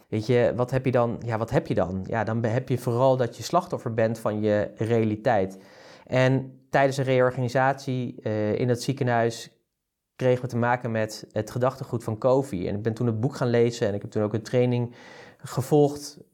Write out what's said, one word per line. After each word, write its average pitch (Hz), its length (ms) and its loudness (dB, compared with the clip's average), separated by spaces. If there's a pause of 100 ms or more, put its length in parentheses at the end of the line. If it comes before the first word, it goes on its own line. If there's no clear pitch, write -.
weet 107 180 -2
je, 120 300 4
wat 123 160 -2
heb 131 140 -2
je 131 60 2
dan? 120 340 0
Ja, 113 120 -2
wat 110 120 -4
heb 165 180 0
je - 60 -4
dan? 92 340 -2
Ja, 110 160 -2
dan 113 180 -2
be-, 117 60 0
heb 120 220 -2
je 123 80 0
vooral 127 400 2
dat 120 200 -2
je 110 60 -12
slachtoffer 156 500 -2
bent 113 260 0
van 107 220 -2
je 104 340 2
realiteit. 110 840 0 (480)
En 131 540 0 (100)
tijdens 139 280 2
een 143 60 0
reorganisatie, 127 1160 0
eh, 107 380 0
in 123 100 2
het 120 140 0
ziekenhuis 120 680 0 (680)
kregen 127 260 2
we - 60 -4
te 120 100 -4
maken 120 340 0
met 110 400 -4
het 110 200 -4
gedachtegoed 123 520 -2
van 110 140 -4
Covey. 127 500 0
En 92 80 -4
ik 104 60 -6
ben 113 120 -2
toen 120 140 -2
het 110 120 0
boek 135 160 -2
gaan 127 140 -2
lezen 120 380 2
en 101 60 -2
ik 98 80 -6
heb - 100 -12
toen 107 120 0
ook 107 100 0
een 107 100 -4
training 123 520 0 (420)
gevolgd. 143 840 0 (140)